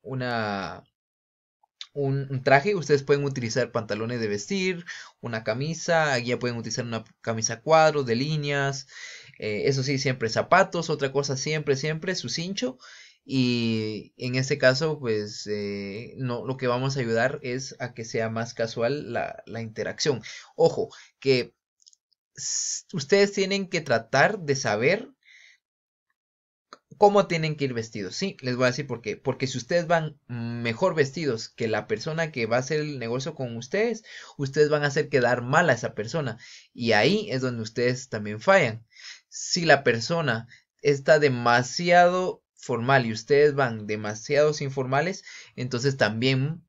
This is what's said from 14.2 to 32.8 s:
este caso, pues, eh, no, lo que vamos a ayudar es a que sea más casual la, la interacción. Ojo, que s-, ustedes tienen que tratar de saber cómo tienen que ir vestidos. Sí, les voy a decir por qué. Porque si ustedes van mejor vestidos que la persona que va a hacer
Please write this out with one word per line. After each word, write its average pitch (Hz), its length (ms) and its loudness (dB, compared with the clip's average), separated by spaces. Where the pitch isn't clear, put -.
este 131 240 0
caso, 147 400 4
pues, 107 480 -4
eh, 101 720 -6
no, 120 280 -4
lo 131 120 -6
que 131 100 -4
vamos 127 300 0
a 139 40 -4
ayudar 117 420 0
es 131 360 -8
a 123 160 -8
que 113 100 -12
sea 113 240 -2
más 113 260 -6
casual 117 580 -2
la, - 340 -6
la 113 160 -10
interacción. 110 600 -4
Ojo, 156 340 2
que 127 340 2
s-, - 580 -6
ustedes 196 400 2
tienen 196 360 -2
que 175 120 -2
tratar 151 600 2
de 143 160 -2
saber 135 520 0
cómo 202 300 6
tienen 160 280 -2
que 143 80 -2
ir 127 100 -2
vestidos. 107 420 -6
Sí, 196 240 -4
les 123 160 -4
voy 127 80 2
a 123 60 4
decir 135 180 -6
por 113 140 -8
qué. 104 140 -6
Porque 131 300 -4
si 127 100 -6
ustedes 170 300 -2
van 160 400 0
mejor 120 720 -2
vestidos 135 520 0
que 113 200 -6
la 107 180 -2
persona 156 460 -4
que 117 140 -2
va 117 100 0
a 127 40 2
hacer 151 200 -2